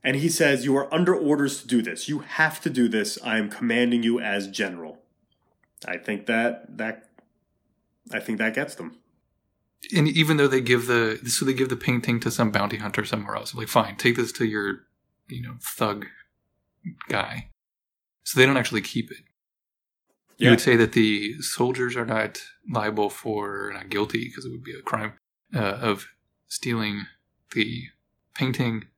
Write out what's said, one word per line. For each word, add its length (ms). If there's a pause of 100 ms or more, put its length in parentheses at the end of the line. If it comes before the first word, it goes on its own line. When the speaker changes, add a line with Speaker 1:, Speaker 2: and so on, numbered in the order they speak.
Speaker 1:
And 140
he 120
says, 360
"You 120
are 160
under 220
orders 460
to 80
do 120
this. 280
You 120
have 420
to 80
do 180
this. 340
I 160
am 120
commanding 520
you 160
as 300
general." 500 (880)
I 120
think 280
that, 520
that, 300 (1040)
I 80
think 180
that 160
gets 220
them. 220 (1000)
Speaker 2:
And 120
even 300
though 100
they 120
give 260
the, 400
so 180
they 100
give 140
the 80
painting 440
to 100
some 220
bounty 260
hunter 260
somewhere 320
else. 180
Like, 140
fine, 280
take 200
this 160
to 120
your, 400 (440)
you 140
know, 180
thug 460 (1000)
guy. 420 (720)
So 160
they 80
don't 100
actually 260
keep 280
it. 80 (1200)
You 80
Speaker 1:
Yeah. 40
Speaker 2:
would 100
say 160
that 160
the 500
soldiers 540
are 100
not 340 (300)
liable 400
for, 640
not 140
guilty, 420
'cause 140
it 80
would 100
be 100
a 100
crime, 320 (380)
uh, 60 (220)
of 260 (400)
stealing 600 (460)
the 360 (460)
painting 500 (140)